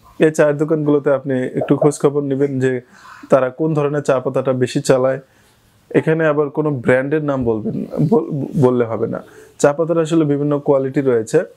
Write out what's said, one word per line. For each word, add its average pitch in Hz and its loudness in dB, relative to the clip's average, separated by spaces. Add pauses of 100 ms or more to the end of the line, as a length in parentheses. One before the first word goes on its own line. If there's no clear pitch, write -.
(180)
এই 160 4
চায়ের 151 2
দোকানগুলোতে 147 0
আপনি 135 -2 (100)
একটু 143 0
খোঁজখবর 147 2
নেবেন 139 -2
যে 127 0 (500)
তারা 127 4
কোন 160 -2
ধরনের 147 -2
চা 135 0
পাতাটা 135 -2
বেশি 127 -2
চালায়। 131 0 (680)
এখানে 160 0
আবার 147 0
কোনো 151 -2
ব্র্যান্ডের 139 0
নাম 135 -2
বলবেন, 110 -4 (220)
বল-, 160 0 (140)
বললে 123 4
হবে 113 -4
না। 113 -6 (360)
চা 143 4
পাতার 165 -2
আসলে 165 2
বিভিন্ন 147 0
quality 139 0
রয়েছে 131 0 (120)